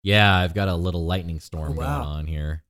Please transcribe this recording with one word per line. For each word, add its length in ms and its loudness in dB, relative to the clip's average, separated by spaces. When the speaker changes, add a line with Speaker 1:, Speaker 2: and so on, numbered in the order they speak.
Speaker 1:
Yeah, 320 6
I've 180 2
got 140 0
a 80 0
little 300 -2
lightning 340 -4
storm 340 -8
Speaker 2:
Oh, 20 -2
wow. 240 -4
Speaker 1:
going 100 -6
on 180 -6
here. 420 -4